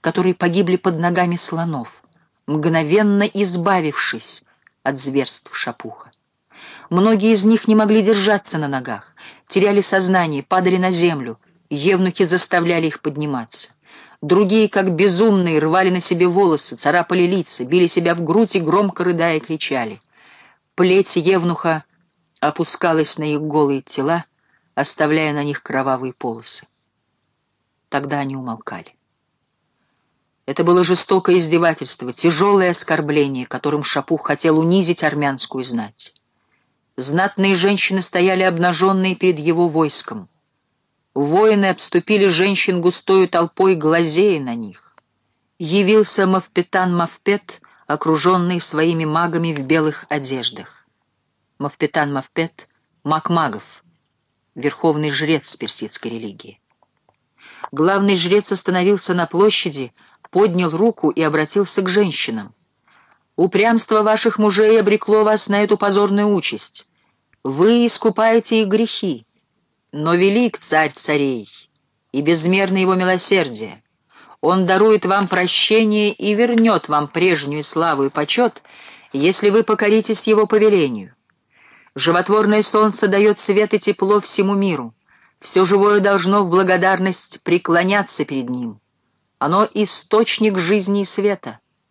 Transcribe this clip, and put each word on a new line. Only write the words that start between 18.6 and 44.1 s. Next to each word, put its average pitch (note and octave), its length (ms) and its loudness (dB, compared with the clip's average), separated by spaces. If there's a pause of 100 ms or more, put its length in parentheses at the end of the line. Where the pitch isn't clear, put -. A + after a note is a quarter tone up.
громко F3+ 440 0
рыдая, E3+ 340 0
кричали. B2+ 640 -6 (720)
Плеть F#3 420 2
евнуха E3+ 680 0 (560)
опускалась D#3 800 -2
на D#3 60 -6
их D3+ 160 -4
голые D3 420 0
тела, D#3+ 420 -4 (500)
оставляя D3+ 580 -2
на D3 120 -4
них C#3+ 180 -8
кровавые C3 500 -4
полосы. - 540 -12 (1200)
Тогда C#3+ 300 -6
они C3+ 180 -6
умолкали. A2+ 580 -12 (1500)
Это C#3 180 -2
было F3 180 4
жестокое F3+ 560 2
издевательство, D#3+ 720 -2
тяжелое F3+ 580 2
оскорбление, D3 760 -2
которым D3 380 -4
Шапух - 420 -4
хотел D#3 320 2
унизить E3+ 460 0
армянскую C#3+ 580 -4
знать. A#2 520 -10 (840)
Знатные F#3+ 580 0
женщины F#3+ 480 0
стояли F#3 400 0
обнаженные F#3 720 0
перед F3+ 240 0
его E3 300 0
войском. D#3 600 -4 (840)
Воины G3 520 2
обступили F#3+ 640 0
женщин F#3 520 0
густою F3+ 480 2
толпой, F3+ 460 2
глазея E3 640 2